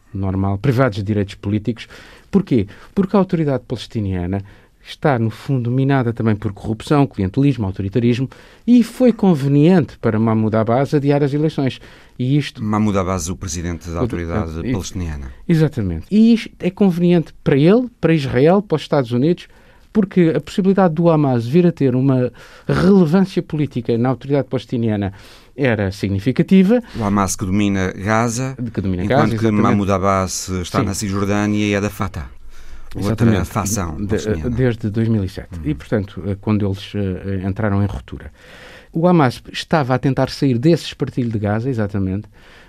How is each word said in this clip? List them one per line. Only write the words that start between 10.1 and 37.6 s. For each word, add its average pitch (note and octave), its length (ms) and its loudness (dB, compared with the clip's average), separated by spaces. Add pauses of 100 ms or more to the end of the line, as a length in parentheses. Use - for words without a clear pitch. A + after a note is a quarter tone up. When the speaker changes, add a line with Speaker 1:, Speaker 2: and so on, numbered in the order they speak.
Speaker 1:
Mahmoud A2 360 2
Abbas A#2 380 2
adiar C#3+ 300 2
as C#3 100 -2
eleições. D3 480 -2 (380)
E B2+ 180 2
isto C3+ 260 -4
Speaker 2:
Mahmoud G#2 360 0
Abbas, F2+ 300 -2
o F2+ 60 -6
presidente F2 540 -8
da E2 80 -6
Speaker 1:
O, - 40 -2
Speaker 2:
autoridade E2 640 -4
Speaker 1:
e, A2+ 80 -4
Speaker 2:
palestiniana. D#2+ 600 -6 (180)
Speaker 1:
Exatamente. A#2 600 0
E A3 220 6
isto A3+ 260 -4
é F3 100 -2
conveniente F3 640 2 (100)
para C#3+ 140 2
ele, G#3+ 320 4 (100)
para E3 140 2
Israel, D3 480 4
para - 140 -4
os C#3+ 80 -2
Estados C3 280 -2
Unidos, C#3+ 360 0 (460)
porque F#3 400 2
a C#3 60 0
possibilidade F#3 540 2
do E3+ 160 2
Hamas C3+ 360 2
vir E3+ 220 4
a E3 40 2
ter C3+ 240 0
uma B2+ 360 2 (340)
relevância F3+ 800 4
política B2+ 540 -2
na A#2 100 2
autoridade C3+ 400 -2
palestiniana A2 640 -2 (420)
era G#2+ 380 0
significativa. E3 920 2 (140)
Speaker 2:
O A3+ 80 -4
Hamas G3+ 320 2
que A2 100 -6
domina G2 460 0
Gaza, A#2 680 -2
Speaker 1:
De A#2+ 140 -8
que - 80 -8
domina F#2 240 -2
Speaker 2:
enquanto B2 160 2
Speaker 1:
Gaza, A2 120 4
Speaker 2:
que A#2 40 -2
Speaker 1:
exatamente. G#2+ 260 0
Speaker 2:
Mahmoud G2+ 300 2
Abbas F#2+ 560 0
está F#2 320 -4
Speaker 1:
Sim. G2+ 60 0
Speaker 2:
na G2 80 -4
Cisjordânia G#2 720 -2
e G#2 80 0
é G2+ 80 0
da G#2 80 -2
Fatah. F#2+ 400 -8 (640)
Outra G#2+ 300 -2
Speaker 1:
Exatamente. G2 200 2
Speaker 2:
facção F#2+ 520 -4
Speaker 1:
De, G#2 100 -6
Speaker 2:
palestiniana. G#2 420 -4
Speaker 1:
desde A#2 400 -2
dois A2+ 200 -2
mil G#2+ 160 0
e F#2 40 -4
sete. - 300 -14
Speaker 2:
Uhum. - 60 -12
Speaker 1:
E, D3+ 80 -2
portanto, F#2+ 520 -6
eh, G2 140 -4
quando G#2 260 0
eles, G2 300 -6
eh, F#2+ 500 -4
entraram G2+ 380 0